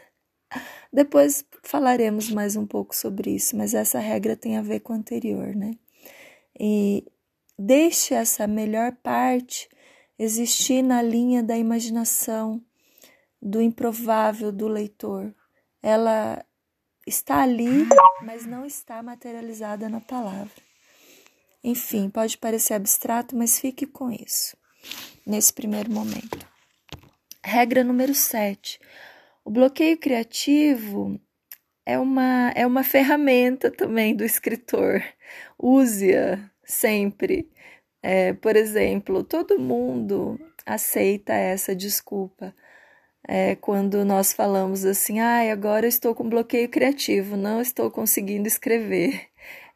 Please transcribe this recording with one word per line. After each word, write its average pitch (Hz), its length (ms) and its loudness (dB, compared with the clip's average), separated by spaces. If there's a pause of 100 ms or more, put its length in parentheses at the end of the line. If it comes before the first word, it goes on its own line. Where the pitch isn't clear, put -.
(920)
Depois 285 520 4 (180)
falaremos 233 680 0
mais 208 260 -2
um 214 100 -4
pouco 202 300 -6
sobre 196 360 -4
isso, 202 240 -2
mas 208 180 -4
essa 214 260 0
regra 214 360 -2
tem 226 220 -6
a 214 40 -4
ver 208 200 -6
com 226 120 -10
a 220 40 -4
anterior, 208 580 -6
né? 208 180 -6 (840)
E 208 460 0 (520)
deixe 277 560 2
essa 226 340 -2
melhor 220 540 -2
parte 247 680 -2 (520)
existir 233 600 0
na 247 180 2
linha 240 400 2
da 226 160 -2
imaginação, 226 1040 -2 (800)
do 202 180 -2
improvável 220 920 0
do 202 160 -4
leitor. 208 680 -6 (480)
Ela 220 640 0 (600)
está 277 340 -2
ali, 254 460 2 (340)
mas 233 240 -14
não 247 180 -12
está 247 380 -14
materializada 226 880 -10
na 226 100 -8
palavra. 208 640 -10 (1000)
Enfim, 233 440 -4
pode 220 300 -4
parecer 220 380 -2
abstrato, 233 600 -2
mas 233 240 0
fique 262 280 -6
com 254 240 -8
isso, - 440 -8 (680)
nesse 208 260 0
primeiro 208 400 -6
momento. 214 460 -8 (1040)
Regra 240 400 2
número 254 300 0
sete. 208 680 -2 (640)
O - 60 -12
bloqueio 269 480 4
criativo 226 1200 0 (640)
é 247 140 -2
uma, 254 580 2
é 240 100 2
uma 254 180 2
ferramenta 269 880 4
também 220 440 0
do 208 80 -2
escritor. 196 800 0 (540)
Use-a 208 840 4 (240)
sempre. 202 840 -2 (540)
É, 185 300 2
por 214 220 2
exemplo, 214 680 2
todo 339 360 0
mundo 240 800 -2 (260)
aceita 208 680 -2
essa 196 420 -2
desculpa. 196 800 -8 (720)
É, 190 280 2
quando 202 480 0
nós 196 300 2
falamos 190 500 0
assim, 196 360 0
"Ai, 233 320 2
agora 214 340 0
eu 240 40 4
estou 233 260 0
com 240 120 -4
bloqueio 233 400 0
criativo, 214 720 0
não 208 240 -2
estou 226 300 -2
conseguindo 208 560 -2
escrever." 214 840 -2 (460)